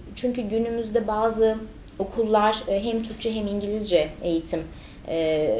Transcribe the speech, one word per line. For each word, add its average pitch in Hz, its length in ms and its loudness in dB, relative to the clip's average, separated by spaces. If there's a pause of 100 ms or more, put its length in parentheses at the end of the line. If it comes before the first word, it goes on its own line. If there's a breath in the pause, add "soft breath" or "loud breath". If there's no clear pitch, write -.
(160)
çünkü 247 260 -2
günümüzde 226 640 0
bazı 220 500 4 (420)
okullar, 214 580 4 (120)
e, 196 160 0
hem 226 180 0
Türkçe 220 320 -4
hem 208 120 -2
İngilizce 202 600 2 (140)
eğitim, 165 380 0 (480 loud breath)
e, 156 400 2 (120)